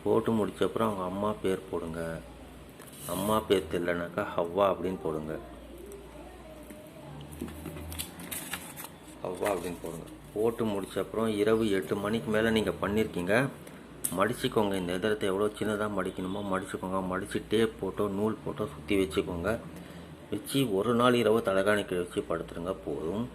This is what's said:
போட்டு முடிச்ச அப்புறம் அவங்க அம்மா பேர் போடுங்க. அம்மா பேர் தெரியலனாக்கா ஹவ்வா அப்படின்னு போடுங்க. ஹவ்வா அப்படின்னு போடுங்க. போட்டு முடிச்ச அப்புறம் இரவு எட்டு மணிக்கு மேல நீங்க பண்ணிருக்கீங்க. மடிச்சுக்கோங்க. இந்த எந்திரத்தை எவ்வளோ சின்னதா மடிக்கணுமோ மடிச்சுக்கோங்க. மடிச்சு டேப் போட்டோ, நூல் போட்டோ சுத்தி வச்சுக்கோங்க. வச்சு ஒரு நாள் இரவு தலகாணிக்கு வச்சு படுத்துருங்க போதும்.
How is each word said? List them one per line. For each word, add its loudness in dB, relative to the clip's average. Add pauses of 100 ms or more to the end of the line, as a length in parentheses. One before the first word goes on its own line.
போட்டு 4
முடிச்ச 2
அப்புறம் 2
அவங்க -2
அம்மா 0
பேர் 0
போடுங்க. -4 (880)
அம்மா 2
பேர் 4
தெரியலனாக்கா 0 (120)
ஹவ்வா 4
அப்படின்னு 0
போடுங்க. -4 (3750)
ஹவ்வா -2
அப்படின்னு 0
போடுங்க. -8 (280)
போட்டு 2
முடிச்ச -2
அப்புறம் 0
இரவு 4
எட்டு 2
மணிக்கு 0
மேல 4
நீங்க 4 (100)
பண்ணிருக்கீங்க. 2 (720)
மடிச்சுக்கோங்க. 2
இந்த 0
எந்திரத்தை 2
எவ்வளோ 2
சின்னதா 0
மடிக்கணுமோ -2 (100)
மடிச்சுக்கோங்க. -2
மடிச்சு -2
டேப் 4
போட்டோ, 0
நூல் 0
போட்டோ -4
சுத்தி 0
வச்சுக்கோங்க. 2 (680)
வச்சு 0
ஒரு 4
நாள் 8
இரவு 8
தலகாணிக்கு 4
வச்சு 0
படுத்துருங்க -4 (100)
போதும். -2